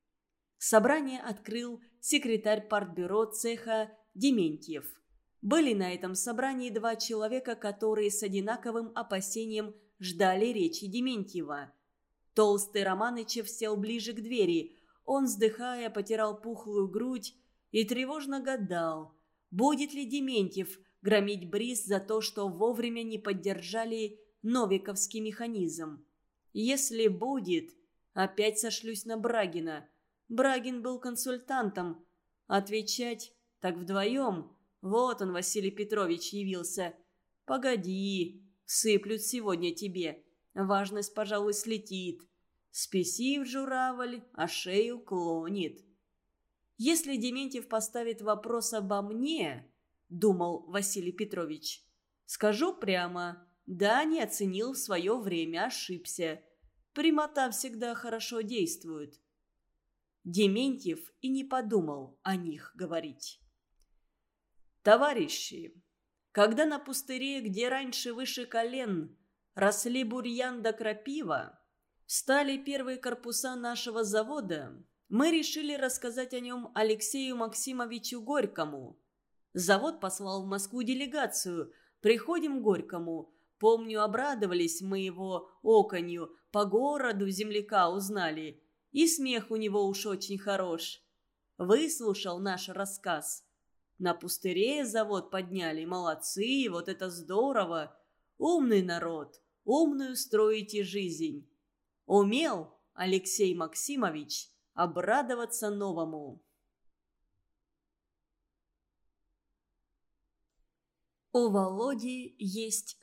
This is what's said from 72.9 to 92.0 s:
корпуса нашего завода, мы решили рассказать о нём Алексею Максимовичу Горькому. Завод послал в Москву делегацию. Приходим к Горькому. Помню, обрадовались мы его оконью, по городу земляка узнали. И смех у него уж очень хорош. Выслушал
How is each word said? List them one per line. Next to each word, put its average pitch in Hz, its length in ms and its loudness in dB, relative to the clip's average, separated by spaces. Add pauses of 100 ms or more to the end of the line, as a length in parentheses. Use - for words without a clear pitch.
корпуса 247 580 -4
нашего 240 480 -4
завода, 208 720 -2 (340)
мы 285 220 6
решили 311 420 0
рассказать 254 600 -4
о 247 60 -4
нём 247 340 -8
Алексею 220 640 0
Максимовичу 240 840 -4
Горькому. 185 800 -2 (540)
Завод 202 460 4
послал 190 440 -4
в 190 40 -8
Москву 196 360 -4
делегацию. 240 880 -2 (300)
Приходим 277 580 2
к 233 40 -4
Горькому. 170 680 0 (260)
Помню, 220 440 4
обрадовались 208 800 0
мы 190 180 -2
его 185 500 -6 (140)
оконью, 175 720 4 (160)
по 208 140 2
городу 226 640 2
земляка 208 600 2
узнали. 175 720 -4 (300)
И 320 160 6
смех 262 440 0
у 220 40 0
него 208 320 2
уж 196 180 -2
очень 196 320 -4
хорош. 185 640 -2 (560)
Выслушал 196 800 2